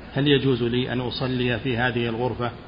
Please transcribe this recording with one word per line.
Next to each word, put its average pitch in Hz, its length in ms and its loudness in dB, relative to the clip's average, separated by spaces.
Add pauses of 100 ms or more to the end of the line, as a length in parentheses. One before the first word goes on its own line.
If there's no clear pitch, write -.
(140)
هل 139 140 2
يجوز 131 340 4
لي 123 300 0
أن 120 80 0
أصلي 123 580 -2
في 127 180 -2
هذه 120 320 0
الغرفة 117 420 -2 (180)